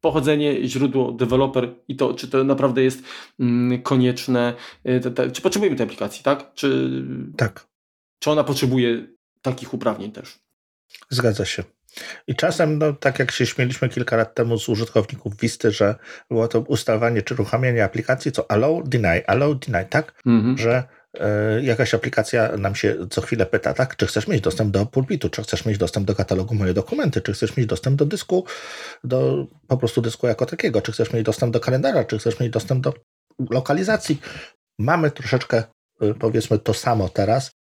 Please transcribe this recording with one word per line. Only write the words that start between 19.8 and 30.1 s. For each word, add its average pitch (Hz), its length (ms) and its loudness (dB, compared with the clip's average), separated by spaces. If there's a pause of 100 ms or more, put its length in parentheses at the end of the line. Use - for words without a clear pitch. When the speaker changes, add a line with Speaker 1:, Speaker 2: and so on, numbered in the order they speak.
Speaker 2:
tak? - 360 -2
Speaker 1:
Mhm. 117 320 4
Speaker 2:
Że, 120 260 2 (360)
e, 107 420 0
jakaś 117 320 2
aplikacja 113 640 0
nam 98 180 -2
się - 220 0 (140)
co - 100 -2
chwilę 110 260 0
pyta, - 280 0
tak? 131 220 0
Czy 98 100 0
chcesz - 220 -2
mieć 156 120 2
dostęp 104 300 0
do 98 160 2
pulpitu, 131 420 -2
czy - 140 -6
chcesz - 240 -4
mieć 107 120 0
dostęp 98 280 0
do 98 80 0
katalogu 98 400 0
Moje 95 200 0
Dokumenty, 156 460 0
czy - 120 -4
chcesz - 240 -2
mieć 120 100 2
dostęp 127 300 0
do 143 100 2
dysku, 185 380 -2 (600)
do 135 420 0 (220)
po 127 80 2
prostu 123 260 0
dysku 117 240 -2